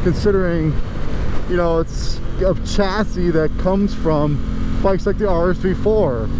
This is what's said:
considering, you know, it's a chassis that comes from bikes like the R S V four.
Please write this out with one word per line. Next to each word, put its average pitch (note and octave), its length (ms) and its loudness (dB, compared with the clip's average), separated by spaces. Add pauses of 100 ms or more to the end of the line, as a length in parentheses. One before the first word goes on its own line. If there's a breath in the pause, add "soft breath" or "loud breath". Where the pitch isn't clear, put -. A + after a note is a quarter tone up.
considering, F3 680 0 (760)
you F3+ 80 0
know, E3+ 220 2
it's - 400 -2 (200)
a F#3 140 2 (120)
chassis F#3+ 680 0
that D#3 180 2 (100)
comes G3 360 0
from D3 420 0 (460)
bikes F#3+ 220 0
like G3+ 120 0
the G#3+ 100 -2
R F3 240 2
S E3+ 60 0
V F#3 160 0
four. D#3+ 560 0 (100)